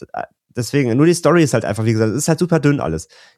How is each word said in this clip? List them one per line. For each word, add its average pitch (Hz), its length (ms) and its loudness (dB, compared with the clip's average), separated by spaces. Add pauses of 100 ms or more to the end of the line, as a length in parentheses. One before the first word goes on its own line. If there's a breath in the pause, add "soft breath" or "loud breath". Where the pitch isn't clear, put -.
d-, - 60 -18 (480)
deswegen, 123 420 -2
nur 151 100 4
die 175 80 4
Story 165 280 2
ist 135 120 0
halt 113 100 -2
einfach, 110 220 -2
wie 117 60 2
gesagt, 110 200 2
es 120 60 -4
ist 147 100 -2
halt 160 100 0
super 170 220 0
dünn 143 200 2
alles. 80 280 -6 (300 soft breath)